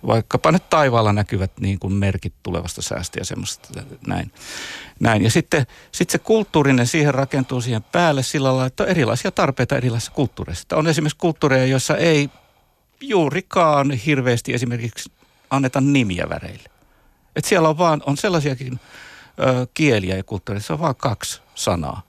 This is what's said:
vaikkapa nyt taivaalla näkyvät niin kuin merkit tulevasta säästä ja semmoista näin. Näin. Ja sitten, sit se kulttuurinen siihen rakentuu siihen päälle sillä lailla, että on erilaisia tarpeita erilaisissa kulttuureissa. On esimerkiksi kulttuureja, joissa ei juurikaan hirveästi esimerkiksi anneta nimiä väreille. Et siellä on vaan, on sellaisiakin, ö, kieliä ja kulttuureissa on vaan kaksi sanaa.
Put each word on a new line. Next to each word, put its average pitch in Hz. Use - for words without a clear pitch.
vaikkapa 113
nyt -
taivaalla 120
näkyvät 98
niin 98
kuin 95
merkit 98
tulevasta -
säästä -
ja -
semmoista -
näin. 92
Näin. 110
Ja 110
sitten, 156
sit -
se 170
kulttuurinen 139
siihen 147
rakentuu 131
siihen 113
päälle 156
sillä 135
lailla, 131
että -
on -
erilaisia 135
tarpeita 139
erilaisissa 120
kulttuureissa. -
On 156
esimerkiksi 151
kulttuureja, 135
joissa 135
ei 151
juurikaan 160
hirveästi 127
esimerkiksi 120
anneta 135
nimiä 117
väreille. -
Et 151
siellä 165
on 156
vaan, 165
on 143
sellaisiakin, 135
ö, 127
kieliä 104
ja 95
kulttuureissa 104
on 151
vaan 151
kaksi -
sanaa. 87